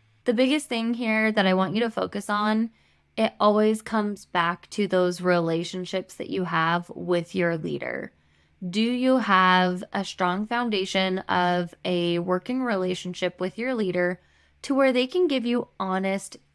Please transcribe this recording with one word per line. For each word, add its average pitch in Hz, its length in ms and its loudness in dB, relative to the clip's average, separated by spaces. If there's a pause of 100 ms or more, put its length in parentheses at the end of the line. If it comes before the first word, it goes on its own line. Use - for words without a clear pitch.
(240)
The 247 100 2
biggest 262 340 2
thing 233 260 -2
here 220 360 0
that 214 160 2
I 185 80 4
want 185 200 0
you 214 60 0
to 233 100 0
focus 190 380 -6
on, 214 420 0 (460)
it 220 240 0
always 214 420 4
comes 208 440 -4
back 175 440 -2
to 202 160 -2
those 180 340 2
relationships 175 920 -2
that - 160 -10
you 185 140 -2
have 170 460 0
with 175 440 -2
your 170 220 0
leader. 151 560 -6 (560)
Do 202 140 0
you 247 360 2
have 185 640 4 (100)
a 196 120 -4
strong 185 420 -2
foundation 196 760 -2
of 175 540 0 (100)
a 175 360 0
working 180 420 -2
relationship 185 800 -4
with 185 180 -4
your 254 160 -2
leader 180 460 0 (420)
to 277 120 -2
where 269 180 4
they 254 140 2
can 359 200 2
give 269 180 0
you 240 240 0 (120)
honest 190 560 -4 (180)